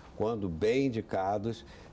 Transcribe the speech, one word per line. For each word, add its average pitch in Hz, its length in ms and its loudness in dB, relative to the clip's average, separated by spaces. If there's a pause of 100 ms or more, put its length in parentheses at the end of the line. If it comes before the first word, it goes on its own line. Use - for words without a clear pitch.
(160)
quando 104 320 0
bem 110 380 4
indicados, 107 800 -2 (260)